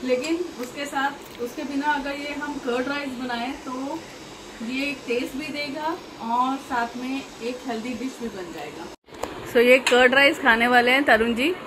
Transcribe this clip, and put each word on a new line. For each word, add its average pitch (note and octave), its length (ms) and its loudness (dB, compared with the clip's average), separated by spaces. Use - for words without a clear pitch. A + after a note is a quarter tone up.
लेकिन C4 320 2
उसके C#4+ 500 -6
साथ, C#4 520 -4
उसके A#3+ 240 -6
बिना C#4+ 240 -2
अगर C#4+ 260 0
ये C#4+ 200 -6
हम C#4+ 260 -6
कर्ड B3+ 300 -2
राइस C#4+ 200 -4
बनाएं B3 440 -4
तो C#4 460 -6
ये C4 240 -2
एक C#4 200 -4
टेस्ट C4 280 -2
भी D4+ 120 -6
देगा D4+ 500 -4
और B3 360 0
साथ A#3+ 400 -4
में B3+ 260 -4
एक B3 240 -4
हेल्दी A3+ 220 -4
डिश B3+ 320 -6
भी A#3 80 -4
बन F3+ 240 -8
जाएगा। D#3 340 -10
So - 40 4
ये B3 220 8
कर्ड B3+ 360 6
राइस C#4+ 240 6
खाने A#3 280 6
वाले B3 240 6
हैं C4+ 140 4
तरुण A#3 300 6
जी। C#4 200 2